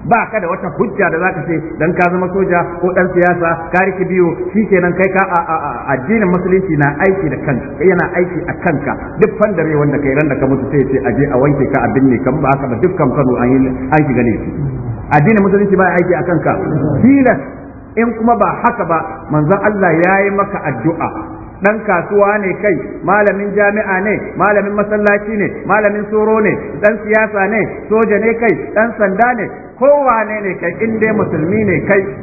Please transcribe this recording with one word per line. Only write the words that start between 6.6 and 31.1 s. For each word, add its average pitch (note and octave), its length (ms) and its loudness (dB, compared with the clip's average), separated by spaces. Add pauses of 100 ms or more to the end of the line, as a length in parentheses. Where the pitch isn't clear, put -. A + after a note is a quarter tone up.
na C#3+ 240 2
aiki F#3+ 240 0
da C3 160 -2
kanka, B2 240 -2 (160)
yana F3 280 4
aiki F3+ 280 -2
a - 160 -6
kanka. C3+ 400 -2 (200)
Duk G3 200 2
fandare E3 400 0
wanda D3 240 2
kai C3+ 160 0
ran D3+ 160 2
da C3 80 -2
ka C3+ 80 0
mutu C3 240 2
sai D3 80 2
ya B2+ 80 4
ce C3 160 0
aje B2 240 0
a C3+ 80 -2
wanke C#3 320 2
ka B2+ 160 0
a A#2 80 0
binne B2+ 320 2
ka, B2+ 80 0
ba C3 240 -2
haka C3+ 160 -4
ba A#2 80 -2
dukkan C3 320 0
Kano B2+ 240 0
an B2 160 0
yi, C3 160 4
an D3+ 400 0
shiga A#2+ 160 0
ne. A2+ 120 2 (760)
Addinin F#3+ 340 4
musulunci G3 320 2
ba F3+ 160 2
ya E3+ 80 -4
aiki F3 160 2
a D3+ 80 -2
kanka. D#3 300 0 (460)
Tilas B3+ 420 4 (540)
in A#3 200 0
kuma A3+ 240 2
ba F#3 100 2 (100)
haka - 280 -2
ba, D#3+ 120 0 (280)
manzon D3+ 320 2
Allah G3 340 2
ya F3 260 4
yi G3+ 120 2
maka G3 320 -2
addu'a. C3+ 480 -2 (440)
Dan G#3 280 0
kasuwa G3+ 540 2
ne F#3+ 180 -2
kai, G#3 200 0 (240)
malamin G3+ 520 2
jami'a G3+ 500 0
ne, G3+ 140 0 (200)
malamin G3+ 420 2
masallaci G#3 580 0
ne, G3 120 0 (160)
malamin G#3 440 0
soro G#3+ 320 2
ne, G3+ 140 2 (240)
dan G#3+ 240 2
siyasa G#3 480 0
ne, G#3+ 120 0 (240)
soja G#3 360 2
ne A3+ 140 2
kai, A3+ 200 2 (140)
dan A3 240 0
sanda G#3 400 2
ne, G#3 140 -4 (260)
kowane A#3+ 640 2
ne G3+ 180 -4
kai, F3 220 -6
in A3 240 -2
dai A3 160 0